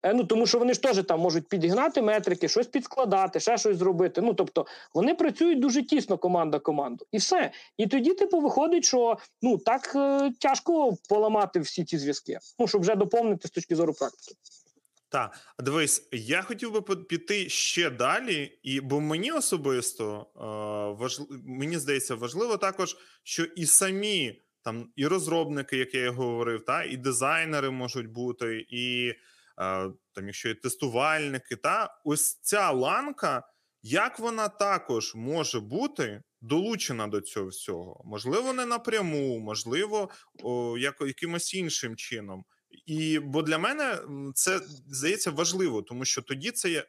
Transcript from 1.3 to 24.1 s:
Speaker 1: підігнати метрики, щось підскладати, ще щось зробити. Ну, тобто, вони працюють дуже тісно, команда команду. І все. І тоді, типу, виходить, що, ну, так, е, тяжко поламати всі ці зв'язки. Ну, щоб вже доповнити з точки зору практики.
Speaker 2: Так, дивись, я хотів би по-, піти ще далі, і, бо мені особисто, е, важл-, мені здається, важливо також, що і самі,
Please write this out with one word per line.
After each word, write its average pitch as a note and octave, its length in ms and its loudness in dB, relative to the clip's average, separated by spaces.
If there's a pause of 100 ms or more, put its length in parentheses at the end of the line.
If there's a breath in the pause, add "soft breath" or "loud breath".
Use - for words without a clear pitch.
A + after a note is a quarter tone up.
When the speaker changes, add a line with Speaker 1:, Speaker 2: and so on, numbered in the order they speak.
Speaker 1:
підігнати G3 540 2
метрики, G#3 460 2
щось A#3+ 180 2
підскладати, G3 760 2
ще A3+ 180 2
щось G#3 180 2
зробити. F3+ 440 2
Ну, A3+ 140 2
тобто, - 320 0 (280 loud breath)
вони A#3 200 4
працюють E4 460 4
дуже C4 220 2
тісно, B3 360 2
команда E3 400 2
команду. C#3+ 540 -2
І A3 60 2
все. D#4 320 2 (260 loud breath)
І G#3+ 100 2
тоді, C#4 280 4
типу, F#4 260 4
виходить, D4+ 440 4
що, A#3 340 4 (240 loud breath)
ну, A3+ 160 4
так, A#3 380 0
е, C#4 440 4
тяжко D4 560 4 (120)
поламати G#3 520 4
всі D#3+ 240 -4
ці D#3+ 140 -2
зв'язки. C#3+ 400 -4 (200)
Ну, A3+ 100 4
щоб G#3 120 4
вже F#3+ 140 4
доповнити G#3 540 2
з - 20 -6
точки E3+ 260 -2
зору D#3 180 2
практики. - 400 -8 (760)
Speaker 2:
Так, A#2+ 300 -4 (200 loud breath)
дивись, C#3+ 540 0
я C3 300 -2
хотів A3+ 300 -8
би G#3+ 80 0
по-, G3 160 -4
піти F3 520 -4
ще - 420 0
далі, D3+ 720 -2
і, C3+ 180 -2
бо C#3 200 -2
мені D#3+ 320 -2
особисто, B2+ 920 -2 (100)
е, - 40 -18 (640)
важл-, C3+ 220 -6 (180)
мені C#3 340 -4
здається, C3+ 360 -2
важливо D#3+ 420 -4
також, F#3+ 400 -2 (260 soft breath)
що - 220 -4
і E3 220 -6
самі, F#3+ 760 2 (200)